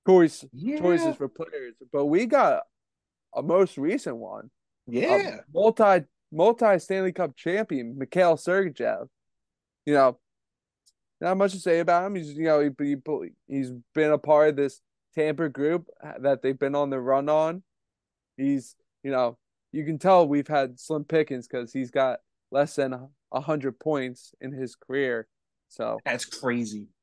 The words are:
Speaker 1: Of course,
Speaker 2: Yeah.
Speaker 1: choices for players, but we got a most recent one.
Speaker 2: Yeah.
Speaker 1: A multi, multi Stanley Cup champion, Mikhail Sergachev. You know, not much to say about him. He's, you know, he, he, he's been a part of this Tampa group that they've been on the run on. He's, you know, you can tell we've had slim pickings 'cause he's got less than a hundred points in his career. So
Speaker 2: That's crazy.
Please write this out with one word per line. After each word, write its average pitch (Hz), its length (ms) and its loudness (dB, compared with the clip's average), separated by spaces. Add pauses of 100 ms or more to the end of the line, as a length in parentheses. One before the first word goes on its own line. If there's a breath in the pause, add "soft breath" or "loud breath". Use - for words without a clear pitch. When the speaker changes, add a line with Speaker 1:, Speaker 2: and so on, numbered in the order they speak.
Speaker 1:
Of 190 100 2
course, 165 420 6
Speaker 2:
Yeah. 233 260 -6
Speaker 1:
choices 339 380 0
for 143 100 -6
players, 127 480 -14 (160)
but 143 140 0
we 175 200 2
got 226 380 2 (720)
a 131 80 -4
most 175 340 2
recent 151 400 -4
one. 107 320 -14 (380)
Speaker 2:
Yeah. 294 500 0
Speaker 1:
A - 20 -18 (140)
multi, 196 520 4 (260)
multi 202 480 2
Stanley 190 340 -4
Cup 165 220 -4
champion, 139 640 -6
Mikhail 170 380 2
Sergachev. 143 720 -2 (800)
You 147 80 0
know, 131 260 4 (1000)
not 180 160 0
much 196 160 2
to 190 60 -10
say 170 200 2
about 175 280 2
him. 202 80 -6
He's, 151 180 -8
you 160 120 -4
know, 156 140 4
he, 147 100 2 (100)
he, 143 160 -2 (520)
he's 135 240 -6 (220)
been 151 180 2
a 147 60 4
part 151 320 4
of 143 60 -2
this 139 260 -4 (320)
Tampa 156 360 -2
group 156 380 -2 (320)
that 135 220 0
they've 135 160 -2
been 139 180 -2
on 143 140 0
the 135 100 -4
run 135 300 0
on. 160 340 0 (720)
He's, 135 380 -4 (280)
you 139 80 -6
know, 123 260 -2 (340)
you 156 140 -8
can 151 140 -6
tell 180 280 6
we've 143 200 0
had 135 320 -2
slim 151 260 -6
pickings 151 420 -2
'cause 120 240 -10
he's 131 200 -8
got 131 280 -2 (300)
less 143 260 -2
than 135 180 -2 (380)
a 127 80 -4
hundred 135 400 -4
points 131 640 -6
in 135 100 -12
his 131 240 -10
career. 127 520 -4 (420)
So 113 360 -8
Speaker 2:
That's 123 200 -4
crazy. 113 600 -6 (160)